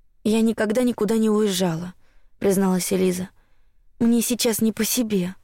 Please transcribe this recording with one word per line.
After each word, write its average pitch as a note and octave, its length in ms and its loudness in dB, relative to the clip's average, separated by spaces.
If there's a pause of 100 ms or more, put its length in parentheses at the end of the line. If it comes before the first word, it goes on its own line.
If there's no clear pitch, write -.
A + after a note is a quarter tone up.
(240)
«Я A3 180 2
никогда A3 400 0
никуда A3+ 360 0
не A3 120 2
уезжала», F3+ 640 0 (460)
призналась F#3 520 0
Элиза. F#3 380 0 (720)
«Мне A#3 220 4
сейчас A3 380 -2
не A3 120 2
по A3 120 -4
себе». G#3 600 -2